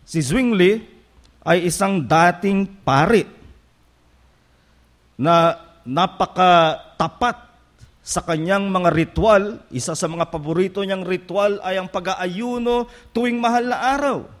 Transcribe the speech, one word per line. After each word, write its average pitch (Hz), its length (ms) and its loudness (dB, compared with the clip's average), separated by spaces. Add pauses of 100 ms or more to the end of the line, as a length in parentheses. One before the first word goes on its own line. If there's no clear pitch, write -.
Si - 160 -6
Zwingli 208 640 2 (640)
ay 175 240 2
isang 196 320 0
dating 175 640 2 (160)
pari 196 400 4 (1900)
na 165 400 2 (320)
napakatapat 175 1600 0 (560)
sa - 240 -6
kanyang 175 400 -2
mga 180 240 0
ritual. 196 800 0
Isa 139 240 -6
sa 160 160 -4
mga 170 160 -4
paborito 175 560 -4
niyang 190 240 -6
ritual 185 560 -2
ay 190 160 -4
ang 185 80 -10
pag-aayuno 233 1040 -4 (240)
tuwing 240 240 0
mahal 240 320 0
na 254 240 -2
araw. 269 320 -4 (120)